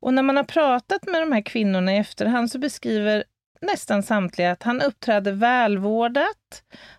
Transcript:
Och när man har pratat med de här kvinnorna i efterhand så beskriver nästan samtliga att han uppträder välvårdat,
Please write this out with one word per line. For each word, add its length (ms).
Och 140
när 80
man 140
har 80
pratat 600
med 160
de 100
här 100
kvinnorna 520
i 40
efterhand 520
så 80
beskriver 680
nästan 360
samtliga 480
att 120
han 200
uppträder 500
välvårdat, 1300